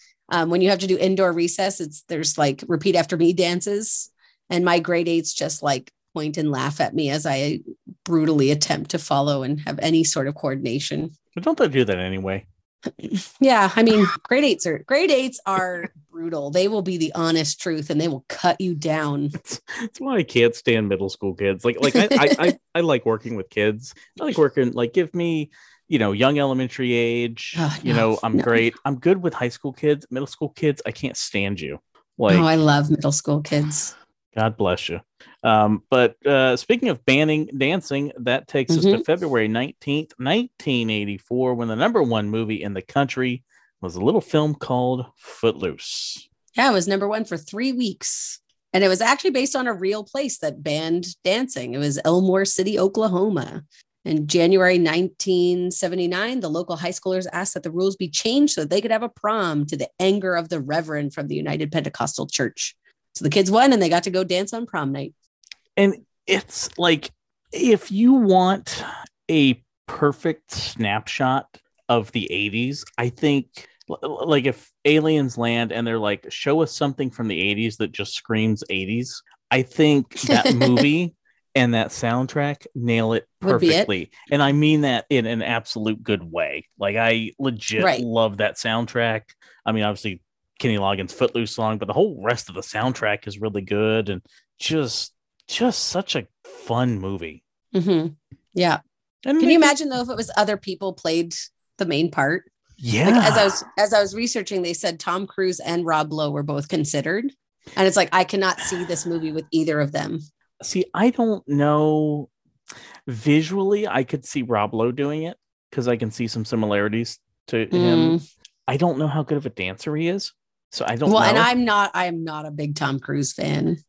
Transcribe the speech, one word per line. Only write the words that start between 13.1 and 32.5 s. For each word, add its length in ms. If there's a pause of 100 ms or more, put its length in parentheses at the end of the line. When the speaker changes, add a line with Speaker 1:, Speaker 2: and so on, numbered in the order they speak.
Speaker 1:
Yeah, 360
I 80
mean, 220 (180)
grade 200
eights 240
are, 120
grade 320
eights 360
are 440 (200)
brutal. 400
They 160
will 160
be 140
the 180
honest 440
truth, 300
and 100
they 80
will 220
cut 320
you 140
down. 540
Speaker 2:
<laughs> 40
That's, 280 (180)
that's 200
why 180
I 60
can't 320
stand 340
middle 200
school 240
kids. 320
Like, 160
like, 140
I, 160
I, 280
I, 260
Speaker 1:
<laughs> 100
Speaker 2:
I 60
like 240
working 300
with 140
kids. 460 (240)
I 60
like 120
working, 360
like, 200
give 220
me, 340 (380)
you 120
know, 120
young 280
elementary 540
age. 640
Speaker 1:
Oh, 260
Speaker 2:
You 100
Speaker 1:
no, 60 (120)
Speaker 2:
know, 120
I'm 140
Speaker 1:
no. 60
Speaker 2:
great. 320 (100)
I'm 140
good 220
with 120
high 160
school 240
kids. 380
Middle 160
school 220
kids, 360
I 60
can't 260
stand 420
you. 200 (380)
Like, 200
Speaker 1:
Oh, 80
I 100